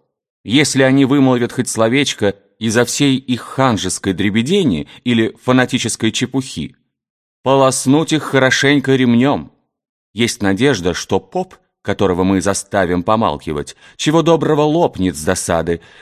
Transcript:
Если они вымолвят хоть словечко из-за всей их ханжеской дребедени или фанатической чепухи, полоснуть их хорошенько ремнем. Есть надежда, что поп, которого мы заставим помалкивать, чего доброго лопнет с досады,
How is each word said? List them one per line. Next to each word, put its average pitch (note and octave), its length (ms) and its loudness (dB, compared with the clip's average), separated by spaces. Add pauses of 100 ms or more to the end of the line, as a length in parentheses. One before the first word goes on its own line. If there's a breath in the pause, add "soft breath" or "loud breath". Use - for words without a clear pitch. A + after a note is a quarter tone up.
(440)
Если C3+ 380 2
они C3+ 220 4
вымолвят B2+ 480 2
хоть A#2+ 160 -4
словечко A2+ 680 0 (220)
из-за A2+ 260 0
всей C3+ 320 0
их B2+ 260 -6
ханжеской G2 680 -2
дребедени G#2+ 760 0 (160 loud breath)
или A2+ 380 0
фанатической B2 680 0
чепухи, B2+ 640 -6 (680)
полоснуть C3+ 680 2
их D3+ 100 0
хорошенько C3+ 720 2
ремнем. A#2+ 580 0 (640)
Есть G#2+ 280 -2
надежда, G2 520 0
что - 260 -2
поп, - 360 -8 (260)
которого F#2 420 0
мы F#2+ 160 2
заставим F#2 640 -2
помалкивать, D#2+ 720 -4 (200 soft breath)
чего D#3 260 0
доброго D#3 400 2
лопнет D3+ 540 -2
с D2+ 80 -12
досады, E2+ 560 -2 (200 loud breath)